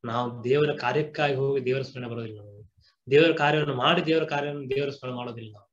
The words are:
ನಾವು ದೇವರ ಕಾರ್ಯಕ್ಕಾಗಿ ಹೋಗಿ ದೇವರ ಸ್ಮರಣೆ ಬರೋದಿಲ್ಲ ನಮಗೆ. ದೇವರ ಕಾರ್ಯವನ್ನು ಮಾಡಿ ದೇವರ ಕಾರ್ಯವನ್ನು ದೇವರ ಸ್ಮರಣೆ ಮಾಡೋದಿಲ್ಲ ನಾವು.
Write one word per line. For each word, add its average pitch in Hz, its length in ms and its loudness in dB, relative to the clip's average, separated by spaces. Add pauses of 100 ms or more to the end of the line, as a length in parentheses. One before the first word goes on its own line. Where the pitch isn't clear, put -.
ನಾವು 120 380 -4
ದೇವರ 147 320 2
ಕಾರ್ಯಕ್ಕಾಗಿ 151 580 0
ಹೋಗಿ 135 320 -2
ದೇವರ 131 160 0
ಸ್ಮರಣೆ 123 280 -10
ಬರೋದಿಲ್ಲ 113 300 -8
ನಮಗೆ. 104 360 -20 (360)
ದೇವರ 160 240 8
ಕಾರ್ಯವನ್ನು 147 400 2
ಮಾಡಿ 151 300 2
ದೇವರ 160 180 2
ಕಾರ್ಯವನ್ನು 143 520 -4
ದೇವರ 139 140 0
ಸ್ಮರಣೆ 127 280 -8
ಮಾಡೋದಿಲ್ಲ 113 360 -10
ನಾವು. 107 200 -20